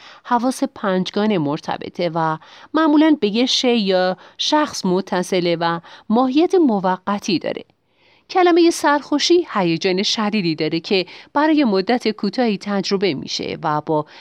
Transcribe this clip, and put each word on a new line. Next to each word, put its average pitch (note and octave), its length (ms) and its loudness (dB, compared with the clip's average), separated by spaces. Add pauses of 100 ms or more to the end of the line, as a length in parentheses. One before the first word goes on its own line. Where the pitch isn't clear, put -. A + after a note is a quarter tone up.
(240)
حواس B3 400 -2
پنجگانه G3+ 760 -2
مرتبطه D#3+ 760 -4
و D#3+ 240 -2 (360)
معمولاً D#4 480 4
به G#3 60 2
یه A3+ 180 0
شی A#3+ 320 0
یا F#3 400 0 (200)
شخص - 480 -2
متصله F3+ 680 0
و E3+ 240 -2 (300)
ماهیت C4 460 2
موقتی G3 840 0
داره. - 240 -8 (680)
کلمه F4 400 4
سرخوشی D4+ 840 0
هیجان F#3 500 0
شدیدی G#3 520 -2
داره D#3+ 240 -2
که F#3 260 -2 (280)
برای D4+ 300 2
مدت A3 440 0
کوتاهی G#3+ 540 -2
تجربه G3 520 -2
می‌شه - 500 -8
و D3+ 180 -2
با D3+ 240 -2 (160)